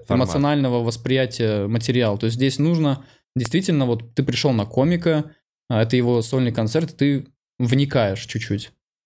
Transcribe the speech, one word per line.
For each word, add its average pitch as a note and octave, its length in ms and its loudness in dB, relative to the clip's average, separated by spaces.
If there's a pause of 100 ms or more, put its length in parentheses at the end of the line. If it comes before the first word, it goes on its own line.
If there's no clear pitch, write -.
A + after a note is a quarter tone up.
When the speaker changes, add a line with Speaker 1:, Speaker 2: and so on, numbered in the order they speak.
Speaker 1:
Формат. B2+ 220 2
Speaker 2:
эмоционального C#3 560 0
восприятия A2+ 840 0
материал. A2+ 520 0
То A2+ 80 -2
есть A2+ 100 0
здесь C3+ 220 0
нужно D3+ 460 0 (300)
действительно, C#3+ 520 0
вот A#2 280 -4
ты C#3+ 80 0
пришёл C3 300 0
на G#2+ 140 0
комика, D#3 680 0 (380)
а, A2 120 2
это A#2 140 0
его A#2+ 260 2
сольный B2+ 300 0
концерт, A#2 440 -2
ты C#3 300 0 (320)
вникаешь B2+ 680 0
чуть-чуть. - 440 -6 (360)